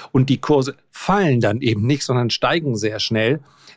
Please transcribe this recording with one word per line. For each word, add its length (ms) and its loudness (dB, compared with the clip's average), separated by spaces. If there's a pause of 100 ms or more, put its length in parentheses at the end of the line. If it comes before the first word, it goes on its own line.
(120)
und 180 2
die 80 0
Kurse 380 0 (160)
fallen 480 2
dann 220 0
eben 220 0
nicht, 200 0
sondern 260 0
steigen 460 -2
sehr 240 -4
schnell, 400 0 (360)